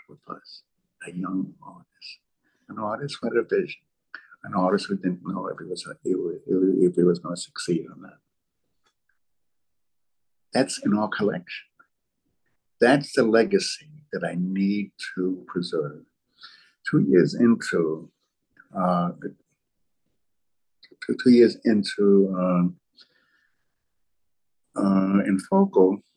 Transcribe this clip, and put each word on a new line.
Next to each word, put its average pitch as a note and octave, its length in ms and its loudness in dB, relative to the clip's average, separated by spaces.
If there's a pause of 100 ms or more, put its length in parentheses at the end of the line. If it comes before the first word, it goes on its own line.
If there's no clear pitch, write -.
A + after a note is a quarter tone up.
with - 200 -20
us, - 340 -20 (440)
a F2 40 -16
young F#2 420 -6 (100)
artist, - 560 -20 (520)
an G#2 80 -14
artist A2+ 440 -8
with A#2 120 -2
a A#2 80 4
vision, - 400 -2 (640)
an - 100 -12
artist F#2+ 320 0
who G2+ 100 -4
didn't F2+ 260 -4
know F#2 260 -8
if - 100 -10
he F2 80 -14
was, F2 200 -10
if - 160 -16
he F#2 120 -2
was, F2 220 -4 (100)
if F#2 480 2
he F2 80 2
was F2 160 4
gonna E2+ 180 -10
succeed - 540 -6
or - 100 -20
not. - 180 -20 (2250)
That's C3 280 -2
in G2+ 140 0
our G#2+ 120 -2
collection. - 580 -6 (1120)
That's C#3 320 4
the C3+ 100 2
legacy A2 680 2 (220)
that - 120 -6
I E2 140 -6
need G2 540 -2 (220)
to F#2 320 -4
preserve. D#2 580 -6 (840)
Two D3+ 120 2
years - 340 4
into, E2+ 760 0 (640)
uh, F2+ 360 -2 (1900)
two, - 180 -4
two B2+ 80 4
years A#2+ 340 6
into, G2+ 760 2
uh, F2+ 260 2 (2250)
uh, F#2+ 440 2
in G2 140 0 (120)
Focal, G2 520 4 (140)